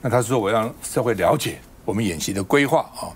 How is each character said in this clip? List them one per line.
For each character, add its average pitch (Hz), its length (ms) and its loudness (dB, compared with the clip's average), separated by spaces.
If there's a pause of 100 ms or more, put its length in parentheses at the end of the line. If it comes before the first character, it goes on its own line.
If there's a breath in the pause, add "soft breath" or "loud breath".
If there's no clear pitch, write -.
那 131 80 -4
他 123 120 2
说 120 200 0
：“我 98 100 0
让 113 220 0 (100)
社 - 180 -2
会 120 120 0
了 92 240 4
解 - 220 -6 (260)
我 110 80 -2
们 113 100 0
演 85 160 -2
习 98 140 -4
的 98 100 -2
规 143 220 4
划 147 140 2 (200)
啊。” 87 160 -10